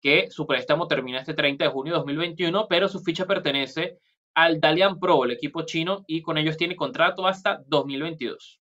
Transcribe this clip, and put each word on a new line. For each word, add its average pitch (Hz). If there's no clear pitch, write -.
que 156
su -
préstamo 147
termina 127
este 156
treinta 143
de 147
junio 139
de 170
dos 151
mil 143
veintiuno, 175
pero 180
su 190
ficha 175
pertenece 160
al 160
Dalian 165
Pro, 165
el 123
equipo 147
chino, 175
y 160
con 160
ellos 156
tiene 170
contrato 175
hasta 190
dos 139
mil 139
veintidós. 160